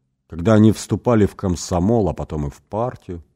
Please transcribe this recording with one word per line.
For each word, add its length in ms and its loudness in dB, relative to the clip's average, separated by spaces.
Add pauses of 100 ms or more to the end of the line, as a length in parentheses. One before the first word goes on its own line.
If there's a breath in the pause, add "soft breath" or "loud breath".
(280)
когда 260 0
они 180 6
вступали 540 0
в 80 -10
комсомол, 760 -2
а 60 -4
потом 320 -8
и 40 -6
в 120 -20
партию. 600 -10 (140)